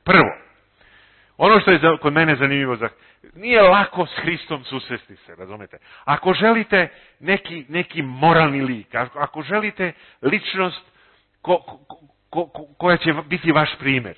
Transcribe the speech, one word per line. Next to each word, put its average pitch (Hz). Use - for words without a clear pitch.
Prvo, 165
ono 196
što 196
je 175
za, 156
kod 147
mene 156
zanimljivo, 135
za, 110
nije 220
lako 185
s -
Hristom 156
susresti 120
se, -
razumete? 92
Ako 160
želite 208
neki, 170
neki 165
moralni 139
lik, 123
ako, 123
ako 147
želite 196
ličnost 180
ko-, 175
ko-, -
ko-, 165
ko-, 151
koja 175
će 160
biti 165
vaš 151
primer, 127